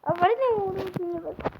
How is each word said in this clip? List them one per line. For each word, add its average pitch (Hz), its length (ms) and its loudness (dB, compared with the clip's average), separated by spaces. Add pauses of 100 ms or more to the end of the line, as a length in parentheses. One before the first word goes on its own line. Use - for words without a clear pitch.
A 302 100 0
w 339 40 -2 (400)
mu 392 160 0 (400)
nie 330 80 -6
wejdzie. 311 220 -10 (160)